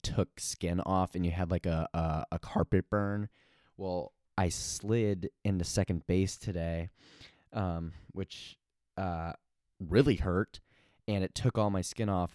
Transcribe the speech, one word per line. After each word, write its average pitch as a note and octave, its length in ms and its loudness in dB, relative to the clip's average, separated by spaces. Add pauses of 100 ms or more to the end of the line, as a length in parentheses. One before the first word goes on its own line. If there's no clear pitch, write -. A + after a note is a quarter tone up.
took - 380 -2
skin F2 400 -2
off F#2 360 0
and F2 100 0
you E2+ 60 2
had, F2 200 -2
like, F2 140 0
a, D#2+ 280 0
a, D#2+ 380 0
a E2+ 80 -4
carpet - 500 0
burn. G#2 380 0 (480)
Well, F2+ 380 -4 (240)
I F#2 100 4
slid G#2 840 0 (140)
into F#2 220 2
second F#2 420 0
base F#2 300 2
today, E2+ 520 -4 (640)
um, E2+ 400 -2 (220)
which, - 440 -10 (380)
uh, E2+ 380 -4 (480)
really G#2 340 6
hurt, F#2 460 0 (480)
and G2 160 2
it - 100 -6
took - 220 0
all G#2 120 4
my F#2+ 120 0
skin G#2+ 260 -4
off, F2+ 280 0